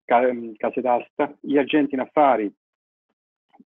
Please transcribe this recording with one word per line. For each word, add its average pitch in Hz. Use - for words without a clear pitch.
ca-, 127
ehm, 117
case 120
d'asta, 123
gli 143
agenti 143
in 131
affari, 120